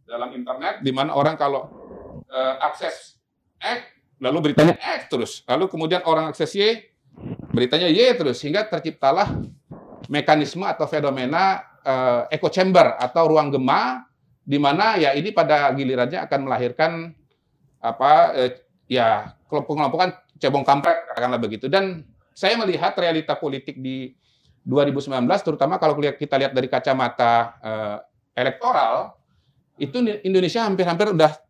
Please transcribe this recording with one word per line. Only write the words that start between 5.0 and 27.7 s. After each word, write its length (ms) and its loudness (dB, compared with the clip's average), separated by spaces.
terus. 240 -6
Lalu 240 0
kemudian 320 -4
orang 240 0
akses 240 -4
Y, 320 0
beritanya 400 2
Y 240 6
terus. 320 -2
Sehingga 240 -2
terciptalah 720 0
mekanisme 560 0
atau 160 -4
fenomena, 800 -2
eh, 560 0
echo 160 -2
chamber 480 4
atau 240 2
ruang 240 4
gema, 560 0
di 160 0
mana 400 2
ya 160 2
ini 160 -4
pada 400 2
gilirannya 560 -2
akan 160 -2
melahirkan 720 -2
apa, 560 4
eh, 160 0
ya, 480 0
kelomp-, 160 -2
kelompokan 480 0
cebong 320 0
kampret, 400 2
katakanlah 320 -2
begitu. 320 -4
Dan 320 0
saya 240 0
melihat 400 0
realita 320 0
politik 480 -8
di 320 -8
dua 160 4
ribu 160 0
sembilan 240 -2
belas, 160 2
terutama 400 -2
kalau 160 2
lihat, 240 -2
kita 160 0
lihat 160 0
dari 160 0
kacamata, 880 0
eh, 400 -8